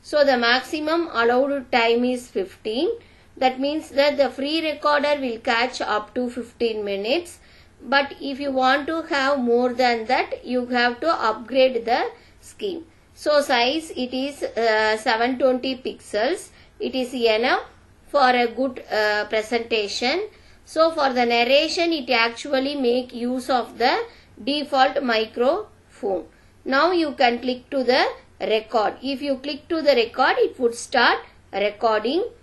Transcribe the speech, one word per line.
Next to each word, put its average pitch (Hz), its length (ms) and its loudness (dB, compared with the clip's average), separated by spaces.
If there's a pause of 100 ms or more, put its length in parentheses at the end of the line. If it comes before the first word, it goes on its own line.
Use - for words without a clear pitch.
So 294 160 4
the 269 140 4
maximum 302 720 0
allowed 247 600 2
time 240 340 2
is 247 220 -4
fifteen. 226 640 -4 (460)
That 254 220 0
means 294 300 -4
that 277 280 0
the 269 120 2
free 294 340 -4
recorder 294 560 0
will 233 200 -6
catch 240 420 -2
up 214 320 -4
to 247 160 -4
fifteen 220 560 -6
minutes. 208 540 -4 (420)
But 277 400 0
if 277 180 -8
you 285 120 -4
want 262 340 2
to 320 160 -4
have 285 380 0
more 247 340 2
than 233 320 2
that, 269 400 -2
you 247 220 -2
have 240 320 0
to 320 120 0
upgrade 240 760 0
the 311 260 0 (280)
scheme. - 460 -10 (300)
So 294 260 2
size, 277 540 0
it 254 180 -6
is, 277 300 -6
uh, 220 520 0
seven 233 440 0
twenty 254 360 0
pixels. 233 720 -4 (300)
It 240 140 -6
is 254 220 -4
enough 247 480 2 (420)
for 269 240 4
a 247 160 2
good, 254 460 -4
uh, 208 340 2
presentation. 233 1000 -2 (380)
So 320 260 2
for 277 220 0
the 247 120 2
narration, 285 680 2
it 277 200 -4
actually 262 640 0
make 247 360 0
use 247 380 -6
of 240 300 -2
the 311 240 2 (400)
default 277 580 2
microphone. 233 1200 -2 (380)
Now 285 280 2
you 320 220 0
can 240 260 2
click 254 320 -6
to 269 120 0
the 262 220 4 (360)
record. 214 600 0
If 262 200 -6
you 285 160 -2
click 277 320 -10
to 320 120 -2
the 285 140 4
record, 254 440 2
it 415 200 0
would 233 160 0
start 285 440 2 (340)
recording 214 720 0 (180)